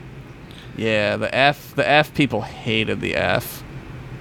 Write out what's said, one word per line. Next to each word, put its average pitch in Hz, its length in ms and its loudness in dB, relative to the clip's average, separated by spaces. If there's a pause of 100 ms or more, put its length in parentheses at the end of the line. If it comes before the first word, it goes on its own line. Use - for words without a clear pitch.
(760)
Yeah, 104 400 2
the 107 180 -2
F, 139 400 2
the 139 140 2
F 147 260 6
people 123 280 2
hated 107 580 -2
the 101 140 0
F. 92 480 0 (580)